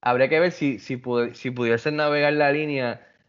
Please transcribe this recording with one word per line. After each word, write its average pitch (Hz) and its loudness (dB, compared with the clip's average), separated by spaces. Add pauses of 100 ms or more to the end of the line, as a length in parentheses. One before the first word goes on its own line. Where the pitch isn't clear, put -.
habría 123 2
que 156 4
ver 175 2
si, 139 -2
si 127 -8
pu-, 120 -2
si - -8
pudiesen 123 0
navegar 147 2
la 147 4
línea 139 -4 (220)